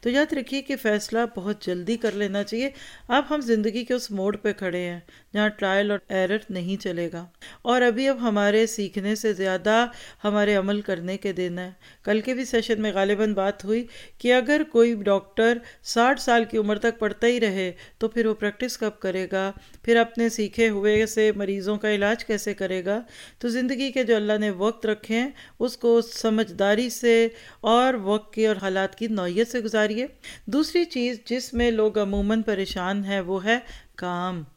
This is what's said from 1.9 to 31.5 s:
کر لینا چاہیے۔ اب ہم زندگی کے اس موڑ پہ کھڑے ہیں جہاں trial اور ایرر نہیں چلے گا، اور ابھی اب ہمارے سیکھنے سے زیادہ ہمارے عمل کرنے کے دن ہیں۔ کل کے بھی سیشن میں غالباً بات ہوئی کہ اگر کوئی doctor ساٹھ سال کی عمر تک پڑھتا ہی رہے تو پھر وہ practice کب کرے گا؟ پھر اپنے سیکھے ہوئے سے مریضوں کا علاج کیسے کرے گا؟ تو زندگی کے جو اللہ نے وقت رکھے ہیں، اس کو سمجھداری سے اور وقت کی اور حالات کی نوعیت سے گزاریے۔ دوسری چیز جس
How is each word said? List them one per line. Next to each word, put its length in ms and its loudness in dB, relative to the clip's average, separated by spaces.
کر 140 -2
لینا 320 -4
چاہیے۔ 260 -4
اب 220 2
ہم 120 0
زندگی 440 0
کے 80 -2
اس 180 -4
موڑ 240 -2
پہ 180 -2
کھڑے 260 -4
ہیں 200 -6
جہاں 160 2
trial 420 0
اور 80 -2
ایرر 280 0
نہیں 320 -4
چلے 320 -4
گا، 120 -12
اور 200 2
ابھی 260 2
اب 140 0
ہمارے 460 4
سیکھنے 480 -4
سے 180 -2
زیادہ 520 2
ہمارے 320 2
عمل 260 0
کرنے 360 -6
کے 140 -4
دن 280 -4
ہیں۔ 100 -10
کل 180 0
کے 120 -4
بھی 120 -4
سیشن 360 0
میں 120 0
غالباً 400 2
بات 320 -2
ہوئی 200 0
کہ 160 2
اگر 280 4
کوئی 220 6
doctor 540 2
ساٹھ 360 2
سال 240 4
کی 120 -4
عمر 200 0
تک 220 0
پڑھتا 280 0
ہی 120 2
رہے 320 0
تو 100 -2
پھر 180 0
وہ 100 2
practice 420 -4
کب 220 -4
کرے 320 -4
گا؟ 200 -2
پھر 140 4
اپنے 320 2
سیکھے 400 0
ہوئے 380 2
سے 280 2
مریضوں 420 -4
کا 140 -2
علاج 340 0
کیسے 280 -4
کرے 320 -4
گا؟ 160 -2
تو 100 -2
زندگی 420 -2
کے 120 0
جو 120 4
اللہ 240 0
نے 100 0
وقت 260 -2
رکھے 300 -2
ہیں، 140 0
اس 180 -2
کو 220 4
سمجھداری 680 2
سے 380 4
اور 240 6
وقت 300 -2
کی 140 0
اور 140 2
حالات 360 -2
کی 120 -4
نوعیت 420 -2
سے 80 -2
گزاریے۔ 460 0
دوسری 400 0
چیز 400 -4
جس 280 -4